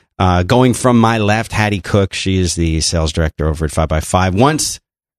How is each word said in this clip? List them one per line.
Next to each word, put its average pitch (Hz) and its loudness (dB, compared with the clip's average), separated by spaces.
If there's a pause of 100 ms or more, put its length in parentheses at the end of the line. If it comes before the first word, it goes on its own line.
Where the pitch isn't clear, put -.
(180)
Uh, 90 2
going 120 2
from 120 2
my 113 2
left, 107 -2
Hattie 104 -2
Cook. 98 0
She 95 -2
is 90 -2
the 80 0
sales 80 -2
director 78 -2
over 78 -2
at 73 -6
Five 78 -2
by 80 -2
Five. 92 -2
Once 143 0 (380)